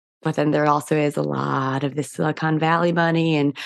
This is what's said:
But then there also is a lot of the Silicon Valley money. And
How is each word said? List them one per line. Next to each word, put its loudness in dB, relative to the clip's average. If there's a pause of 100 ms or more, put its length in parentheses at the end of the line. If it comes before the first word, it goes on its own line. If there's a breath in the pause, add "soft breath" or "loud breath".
(240)
But -2
then 0
there 2
also 2
is 0
a -2
lot -2
of -4
the -4
Silicon -2
Valley 2
money. 2
And 2 (100)